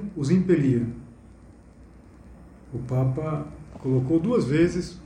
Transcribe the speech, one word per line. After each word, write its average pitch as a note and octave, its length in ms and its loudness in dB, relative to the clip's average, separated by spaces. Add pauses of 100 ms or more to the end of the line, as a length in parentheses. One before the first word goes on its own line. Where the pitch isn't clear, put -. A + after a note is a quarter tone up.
(160)
os C#3+ 160 -2
impelia. C#3+ 560 4 (1900)
O A#2+ 60 -8
Papa D3 680 -2 (320)
colocou C3 400 2
duas F#3+ 260 2
vezes E3+ 600 0